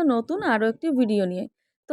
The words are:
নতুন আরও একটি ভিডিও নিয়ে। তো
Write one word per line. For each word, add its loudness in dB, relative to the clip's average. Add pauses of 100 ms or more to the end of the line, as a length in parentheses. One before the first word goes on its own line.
নতুন 0
আরও 2
একটি -4
ভিডিও 2
নিয়ে। -6 (460)
তো -2